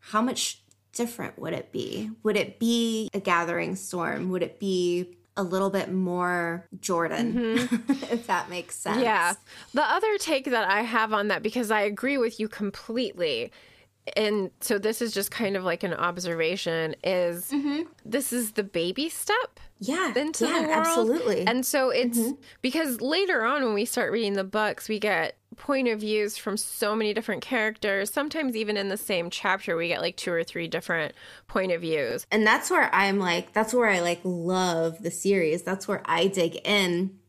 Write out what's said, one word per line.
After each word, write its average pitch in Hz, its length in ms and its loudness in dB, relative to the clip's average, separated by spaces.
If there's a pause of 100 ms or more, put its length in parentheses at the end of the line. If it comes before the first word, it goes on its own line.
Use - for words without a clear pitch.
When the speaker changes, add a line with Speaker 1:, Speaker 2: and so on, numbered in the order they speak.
Speaker 1:
how 214 220 0
much - 400 -4 (300)
different - 460 -6
would 165 140 -6
it - 200 -8
be? - 380 -6 (120)
Would 214 140 2
it - 220 -2
be 226 560 2
a 202 60 0
gathering 170 560 0
storm? 165 540 -4
Would 180 120 0
it - 180 -6
be 180 540 0 (220)
a 202 60 0
little 190 280 0
bit 190 220 -2
more 175 760 0 (140)
Jordan, 226 760 0
Speaker 2:
Mm-hmm. 247 340 0
Speaker 1:
<laughs> 269 200 -2
if 233 140 -4
that 180 240 0
makes 175 260 -10
sense? - 260 -2
Speaker 2:
Yeah. 196 320 2 (400)
The 285 100 2
other 381 340 2
take 277 280 0
that 226 220 2
I 202 140 4
have 220 300 2
on 208 160 2
that, 180 140 0
because 214 280 -2
I 214 120 4
agree 233 360 0
with 226 220 0
you 214 80 -2
completely, 196 1040 -4 (640)
and 208 340 2 (100)
so 208 180 0
this 214 240 0
is 226 100 -2
just 196 180 -2
kind 202 260 -2
of 185 80 -2
like 175 200 0
an 175 100 -2
observation, 170 1120 -2
is 180 480 0
Speaker 1:
Mm-hmm. 285 300 0 (220)
Speaker 2:
this 262 280 -2
is 233 200 -2
the 208 120 -2
baby 190 460 -2
step - 500 -2 (180)
Speaker 1:
Yeah. 294 380 0
Speaker 2:
into 294 300 0
Speaker 1:
Yeah, 320 160 2
Speaker 2:
the 311 60 0
world. 320 180 4
Speaker 1:
absolutely. 226 600 2
Speaker 2:
And 254 180 2
so 262 260 2
it's 240 280 2
Speaker 1:
Mm-hmm. 233 140 2 (300)
Speaker 2:
because 262 380 0
later 320 440 2
on 269 180 2
when 220 120 2
we 208 100 2
start 233 260 0
reading 208 220 0
the 196 120 0
books, 208 440 -2
we 220 100 0
get 190 380 0 (200)
point 269 320 0
of 220 120 0
views 214 380 0
from 202 180 -4
so - 380 -2
many 214 180 0
different 202 300 -2
characters. 214 680 0
Sometimes 294 440 -2
even 208 200 -2
in 196 140 -2
the 196 60 -2
same 175 320 -2
chapter, 190 480 -2
we 165 120 0
get, 165 120 0
like, 175 160 -2
two - 160 -4
or 165 120 2
three 170 240 -6
different 165 460 -2 (340)
point 190 240 0
of 170 80 0
views. 147 500 0
Speaker 1:
And 220 160 4
that's 233 240 4
where 330 240 4
I'm 196 240 4
like, 180 340 0
that's 214 220 0
where 240 160 4
I, 190 100 4
like, 175 220 0
love 175 800 0
the 165 80 -2
series. 175 540 2
That's 190 240 -4
where 196 160 -2
I 170 240 4
dig 175 360 0
in 190 540 0 (100)